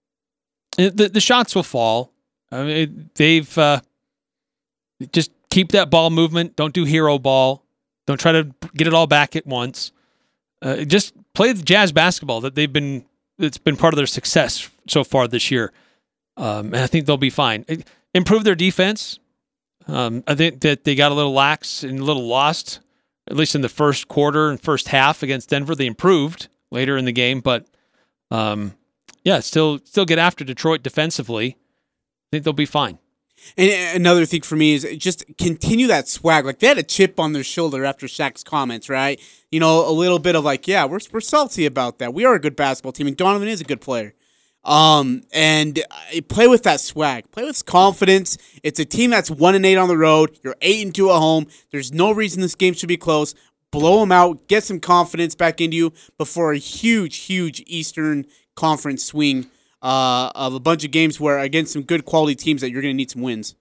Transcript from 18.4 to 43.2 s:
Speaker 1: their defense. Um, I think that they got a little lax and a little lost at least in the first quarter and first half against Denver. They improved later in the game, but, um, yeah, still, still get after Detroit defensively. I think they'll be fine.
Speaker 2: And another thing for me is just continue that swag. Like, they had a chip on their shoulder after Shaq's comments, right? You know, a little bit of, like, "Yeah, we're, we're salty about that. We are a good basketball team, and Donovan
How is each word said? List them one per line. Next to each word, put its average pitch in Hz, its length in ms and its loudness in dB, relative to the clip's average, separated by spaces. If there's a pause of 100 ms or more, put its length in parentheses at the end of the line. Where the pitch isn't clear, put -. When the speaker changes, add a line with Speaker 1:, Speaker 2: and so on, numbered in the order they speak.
Speaker 1:
their 202 100 4
defense. 185 640 -2 (680)
Um, 123 380 -4
I 147 80 0
think 156 260 -2
that 147 240 0
they 143 100 0
got 143 160 2
a 143 40 -2
little 143 180 0
lax 139 500 0
and 135 160 -8
a 135 60 -6
little 135 240 -2
lost 139 520 -2 (480)
at - 80 -8
least 156 180 0
in 147 60 -2
the 123 80 -4
first 147 400 -2
quarter 147 420 0
and 135 100 -8
first - 280 -4
half 165 340 2
against 131 280 -6
Denver. 143 240 -2
They 139 120 -2
improved 160 640 -2 (220)
later 131 260 -2
in 131 80 -2
the 123 80 -2
game, 123 280 0
but, 120 260 -2 (640)
um, 104 440 -4 (500)
yeah, 175 160 0
still, 156 440 -2
still 196 200 -2
get 165 140 0
after 165 260 0
Detroit 135 380 -4
defensively. 127 760 -6
I - 760 -20
think 151 120 -6
they'll 156 80 -2
be 143 140 -2
fine. 117 320 -4 (580)
Speaker 2:
And 180 400 2
another 175 280 4
thing 160 180 -4
for 156 140 -6
me 151 180 4
is 139 120 -4 (120)
just - 260 -6 (120)
continue 190 520 0
that 160 200 0
swag. 156 380 0
Like, 135 140 -6
they 226 80 4
had 277 100 2
a 165 40 -4
chip 185 380 0
on 156 120 -2
their 139 120 -4
shoulder 139 400 -4
after 139 220 -6
Shaq's - 380 -6
comments, 127 440 -4
right? 135 320 -2 (300)
You 160 100 0
know, 160 280 4
a 160 40 2
little 175 260 2
bit 170 160 0
of, 151 100 2
like, 139 240 -2
"Yeah, 185 180 2
we're, 131 140 -6 (120)
we're 226 80 -6
salty 247 460 -2
about 123 320 -4
that. 123 160 -8
We 208 100 -4
are 254 100 6
a 165 60 0
good 139 160 -4
basketball 135 360 -4
team, 143 140 -6
and 139 100 -4
Donovan 202 320 0